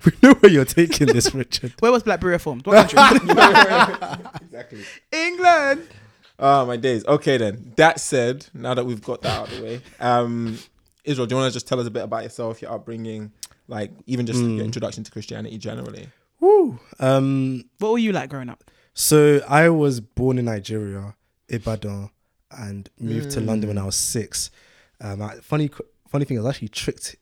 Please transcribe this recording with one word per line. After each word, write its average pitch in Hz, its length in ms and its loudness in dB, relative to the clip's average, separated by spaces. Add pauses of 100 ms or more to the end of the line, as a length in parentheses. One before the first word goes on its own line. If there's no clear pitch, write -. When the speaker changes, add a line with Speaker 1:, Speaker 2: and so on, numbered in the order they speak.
Speaker 1:
We - 80 4 (100)
know 269 120 12
where 202 160 10
you're 143 140 4
taking 160 440 0
this, 120 260 2
Richard. 127 420 -8
Speaker 2:
<laughs> - 40 -8
Where 233 120 4
was 247 100 2
Black 185 180 -2
Berea 175 180 0
formed? 127 280 -8
What 202 240 8
country? - 80 4
Speaker 3:
<laughs> 233 1400 4
Exactly. 120 380 -20 (320)
Speaker 2:
England. 330 760 2 (500)
Speaker 3:
Oh, 139 260 4
my 123 140 -4
days. 117 280 -2
Okay, 147 300 2
then. 107 400 -6
That 160 240 2
said, 131 540 -4
now 127 180 -8
that 123 120 -4
we've 120 180 -10
got 123 200 -10
that 110 160 -4
out 107 120 -12
of 110 80 -14
the 110 40 -14
way, 113 180 -12 (200)
um, 117 580 -2 (460)
Israel, 131 220 -4
do 113 80 -4
you 131 40 -2
wanna 131 120 -2
just 117 180 -12
tell 131 120 -2
us 120 60 -4
a 117 40 -8
bit 117 120 -8
about 110 200 -8
yourself, 113 400 -12
your 117 100 -12
upbringing, 110 580 -12 (380)
like, 107 220 -10 (160)
even 123 180 -4
just 120 160 -4
Speaker 1:
Mm. 117 160 -2
Speaker 3:
your 110 80 -6
introduction 110 400 -10
to - 60 -20
Christianity 110 480 -14
generally? 110 500 -14 (320)
Speaker 1:
Woo. 349 380 2 (200)
Um, 135 680 -2 (140)
Speaker 2:
What 214 140 -2
were 240 60 0
you 226 140 0
like 139 180 -6
growing 131 180 -12
up? - 160 -20 (300)
Speaker 1:
So 147 520 4
I 151 220 4
was 143 320 0
born 127 380 -2
in 123 80 -4
Nigeria, 104 680 -8 (340)
Ibadan, 104 600 -8 (440)
and 101 360 -16 (100)
moved 113 340 -8
to 131 80 -6
London 107 280 -4
when 104 80 -6
Speaker 3:
Mm. 98 60 -6
Speaker 1:
I 95 40 -6
was 95 100 -6
six. - 540 -6 (520)
Um, 101 180 -10
I, 104 220 -10
funny, 151 260 -4 (400)
funny 143 160 -4
thing, 131 140 -6
I - 40 -4
was 131 120 -4
actually 113 140 -12
tricked. - 540 -10